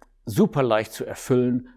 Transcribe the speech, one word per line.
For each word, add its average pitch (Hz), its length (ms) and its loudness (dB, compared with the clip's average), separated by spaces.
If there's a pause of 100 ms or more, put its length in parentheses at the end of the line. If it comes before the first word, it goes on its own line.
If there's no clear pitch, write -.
(260)
super 139 380 2
leicht 110 280 0
zu - 120 -10
erfüllen. 123 720 0